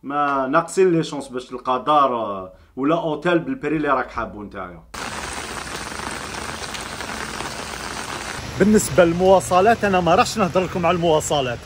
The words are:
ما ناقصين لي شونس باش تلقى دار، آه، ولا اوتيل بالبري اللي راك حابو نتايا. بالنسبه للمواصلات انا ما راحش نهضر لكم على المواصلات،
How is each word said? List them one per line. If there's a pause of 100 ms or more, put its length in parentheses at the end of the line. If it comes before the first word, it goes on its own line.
ما
ناقصين
لي
شونس
باش
تلقى
دار،
آه، (240)
ولا
اوتيل
بالبري
اللي
راك
حابو
نتايا. (3750)
بالنسبه
للمواصلات
انا
ما
راحش
نهضر
لكم
على
المواصلات،